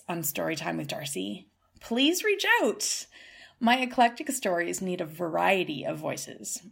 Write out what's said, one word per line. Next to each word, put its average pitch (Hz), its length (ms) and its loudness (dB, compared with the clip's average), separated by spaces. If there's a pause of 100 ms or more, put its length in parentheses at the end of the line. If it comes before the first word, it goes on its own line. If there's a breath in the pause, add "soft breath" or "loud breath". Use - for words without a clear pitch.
on 170 140 -4
Storytime 160 560 -2
with 156 100 -6
Darcy, 92 600 -6 (320)
please 277 420 2
reach 403 220 2 (160)
out. - 460 0 (520 loud breath)
My 240 200 4
eclectic 247 520 2
stories 175 500 -2
need 180 200 -2
a 165 40 -2
variety 170 800 0
of 156 120 -2
voices, - 640 -8 (100)